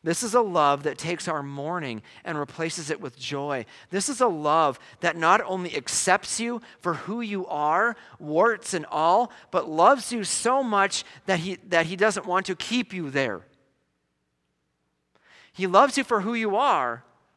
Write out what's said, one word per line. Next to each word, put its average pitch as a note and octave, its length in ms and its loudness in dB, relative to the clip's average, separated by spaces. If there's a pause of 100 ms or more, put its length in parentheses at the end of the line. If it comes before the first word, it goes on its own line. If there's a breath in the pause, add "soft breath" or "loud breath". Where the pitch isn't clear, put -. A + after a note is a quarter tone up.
This E3+ 180 -2
is A3+ 120 -4
a B3 60 6
love D3 420 2
that D3 160 -4
takes E3+ 300 -6
our D3+ 140 -4
mourning C#3 600 -8 (220 loud breath)
and D#3+ 140 -6
replaces D#3 520 -8
it D3+ 100 -4
with C3 180 -12
joy. C#3 460 -6 (240 loud breath)
This G3 220 -4
is A#3+ 100 -6
a B3 80 4
love D3+ 500 2 (220 loud breath)
that E3+ 160 0
not E3+ 240 4
only F#3 340 -6
accepts - 640 0
you A#3 220 -4 (180 loud breath)
for E3+ 160 -2
who A3 280 -8
you G3+ 240 -6
are, E3 500 0 (220 loud breath)
warts F3 560 0
and D#3 160 -4
all, F3+ 420 2 (180 loud breath)
but E3 180 -2
loves G3 440 4
you A3+ 100 -4
so B3+ 400 0
much G3+ 420 0 (200 loud breath)
that F#3 160 0
he, F3+ 160 -6 (120)
that E3 180 2
he F#3 100 -6
doesn't G3+ 300 0
want F#3 200 0
to F#3 80 -4
keep - 380 -4
you E3+ 160 -6
there. B2+ 320 -2 (2000 soft breath)
He F#3 140 -4
loves A3 300 6
you C4+ 80 0
for A3 160 0
who A3 140 -4
you A3 200 -2
are, D3+ 480 0 (340)